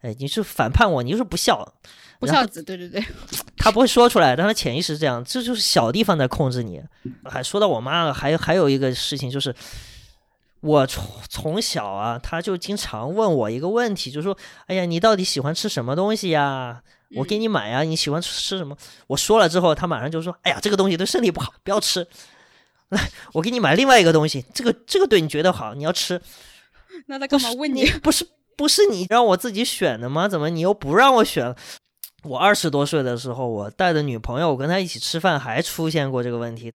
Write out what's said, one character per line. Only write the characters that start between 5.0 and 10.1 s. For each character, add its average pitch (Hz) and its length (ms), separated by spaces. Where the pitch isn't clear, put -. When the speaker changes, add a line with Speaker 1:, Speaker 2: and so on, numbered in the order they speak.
Speaker 1:
样， 120 180
这 254 180
就 240 120
是 208 80
小 117 280
地 - 140
方 175 140
在 131 100
控 135 220
制 123 120
你。 98 200
还 131 180
说 196 160
到 208 80
我 135 140
妈 156 240
了， 147 80
还， 151 240
还 160 180
有 170 140
一 135 80
个 131 180
事 - 220
情 131 140
就 135 100
是， 131 140